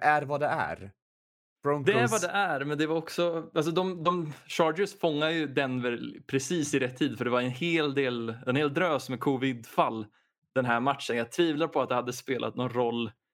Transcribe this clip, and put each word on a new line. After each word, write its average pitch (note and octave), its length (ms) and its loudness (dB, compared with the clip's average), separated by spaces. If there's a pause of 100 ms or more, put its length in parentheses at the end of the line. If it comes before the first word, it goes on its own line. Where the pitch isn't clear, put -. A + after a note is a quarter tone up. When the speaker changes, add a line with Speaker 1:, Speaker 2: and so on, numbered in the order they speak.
Speaker 1:
är D3+ 180 4
vad C#3+ 180 -4
det D3 60 0
är. G2 460 -4 (680)
Broncos C#3+ 320 2
Speaker 2:
Det A3 60 4
är A#3+ 80 4
vad A3 120 2
det F3 80 -2
är, E3 360 -2
men D3 140 -2
det D3+ 80 2
var D#3+ 100 0
också, E3 580 -2
alltså D#3+ 180 2
de, F3+ 320 0
de, F3 280 2 (140)
Chargers E3+ 520 0
fångar D#3 320 2
ju D#3+ 160 0
Denver B2+ 800 -2
precis C#3+ 480 -2
i C#3 40 4
rätt B2+ 180 -2
tid, B2 220 -2
för B2 60 -2
det A#2+ 60 2
var B2 100 4
en B2+ 100 0
hel D#3 440 0
del, A#2+ 400 0 (120)
en B2+ 100 2
hel D3 180 2
drös D#3+ 360 0
med A#2 100 -4
covid-fall B2 840 0 (480)
den B2+ 100 2
här A#2 160 2
matchen. C3 360 0
Jag A#2 160 -2
tvivlar D#3+ 360 2
på C#3+ 140 0
att A#2+ 60 -2
det B2+ 60 0
hade A#2+ 180 0
spelat A#2 440 -4
någon B2 120 -2
roll A#2 420 0 (240)